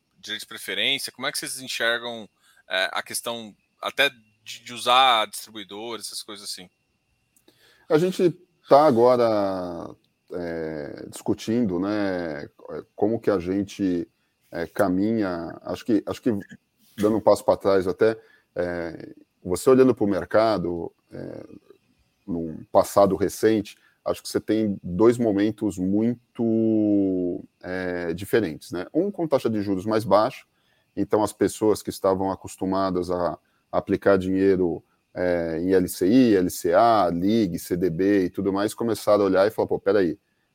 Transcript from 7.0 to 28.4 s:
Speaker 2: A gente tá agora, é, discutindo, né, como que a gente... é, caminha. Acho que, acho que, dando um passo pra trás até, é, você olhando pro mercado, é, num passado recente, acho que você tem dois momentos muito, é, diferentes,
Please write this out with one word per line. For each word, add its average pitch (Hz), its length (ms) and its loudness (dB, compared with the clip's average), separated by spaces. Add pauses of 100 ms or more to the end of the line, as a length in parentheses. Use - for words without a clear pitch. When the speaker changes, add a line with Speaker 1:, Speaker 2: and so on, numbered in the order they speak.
Speaker 2:
A 160 120 4
gente 185 320 2 (360)
tá 143 180 8
agora, 107 1080 2 (380)
é, 80 800 -8
discutindo, 110 720 -2
né, 92 680 -4 (460)
como 110 240 0
que 113 100 -2
a 101 80 2
gente... 92 720 -2 (420)
é, 87 160 -8
caminha. 92 960 -2
Acho - 240 -10
que, 107 200 2
acho 92 160 -6
que, 131 100 0 (640)
dando 107 200 2
um 98 40 -4
passo 101 240 4
pra 95 120 2
trás 98 280 2
até, 110 320 2 (380)
é, 87 580 -6 (300)
você 90 260 0
olhando 131 240 8
pro 113 140 0
mercado, 87 840 0 (200)
é, 90 340 -14 (800)
num 82 460 -8
passado 98 460 4
recente, 104 600 0 (280)
acho - 160 -4
que - 60 -18
você - 120 -4
tem 107 440 -2
dois 110 340 4
momentos 107 600 0
muito, 104 1700 0 (180)
é, 90 520 -4
diferentes, 95 580 -2